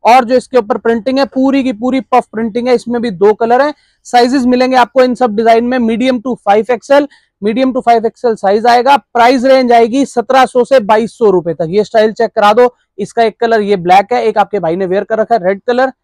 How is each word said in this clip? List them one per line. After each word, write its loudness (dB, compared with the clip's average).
और 4
जो -2
इसके 0
ऊपर -4
प्रिंटिंग -4
है, 0
पूरी -2
की -4
पूरी -4
पफ -2
प्रिंटिंग -6
है। 2
इसमें -4
भी -6
दो 0
कलर 0
हैं। -2
साइजेस 0
मिलेंगे 0
आपको 2
इन 0
सब -2
डिजाइन 2
में, -2
मीडियम -2
to -6
फ़ाइव -2
एक्सएल, 0
मीडियम -2
to -6
फ़ाइव 0
एक्सएल -4
साइज -2
आएगा। 2
प्राइस 0
रेंज 2
आएगी 2
सत्रह 0
सौ -2
से 2
बाईस -2
सौ 2
रुपए -2
तक। -6
ये -2
स्टाइल 0
चेक -4
करा 2
दो, 2
इसका -4
एक -2
कलर 0
ये -2
ब्लैक 2
है, -2
एक -2
आपके -2
भाई -4
ने -4
वेयर -4
कर -4
रखा -2
है -2
रेड -4
कलर। -2